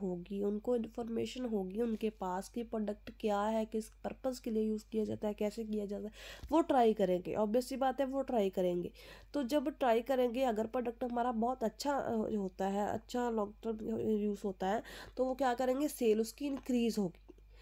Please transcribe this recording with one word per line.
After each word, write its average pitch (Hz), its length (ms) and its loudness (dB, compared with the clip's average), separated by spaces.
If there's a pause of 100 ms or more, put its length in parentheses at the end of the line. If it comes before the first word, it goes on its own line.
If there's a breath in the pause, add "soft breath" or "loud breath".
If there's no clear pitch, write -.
होगी, 185 400 -4
उनको 208 340 0
इन्फॉर्मेशन 226 680 -4
होगी 202 360 -2
उनके 220 300 0
पास 190 380 -4
कि 240 140 -6
प्रोडक्ट 214 480 -6 (100)
क्या 202 220 2
है, 220 220 0
किस 220 240 -4
पर्पस 247 520 -6
के - 100 -6
लिए 220 120 2
यूज़ 214 300 -2
किया 214 120 0
जाता 214 240 -2
है, 208 60 -2
कैसे 214 300 -2
किया 214 220 -2
जाता 202 180 -6
है, 214 60 -8 (400 loud breath)
वो 311 100 6
ट्राई 247 340 6
करेंगे। 180 400 2
ऑब्वियस 220 340 2
सी 269 80 -4
बात 262 240 0
है 277 60 2
वो 269 160 0
ट्राई 233 280 2
करेंगे। 180 420 0 (420 loud breath)
तो 294 80 2
जब 269 360 0
ट्राई 240 240 4
करेंगे, 247 400 2
अगर 220 240 2
प्रोडक्ट 247 380 -4
हमारा 240 280 0
बहुत 233 320 0
अच्छा, 277 280 -2
अ, 247 220 0
होता 208 520 -2
है, 196 220 2
अच्छा 240 420 -2
लॉन्ग 208 240 -2 (100)
टर्म 220 360 -4
यूज़ 208 440 0
होता 190 220 -2
है, 208 160 2 (340 loud breath)
तो 254 80 2
वो 262 100 0
क्या 254 200 2
करेंगे, 254 340 2
सेल 220 320 4
उसकी 226 260 -4
इंक्रीज 247 520 0
होगी। 185 240 -2 (380 soft breath)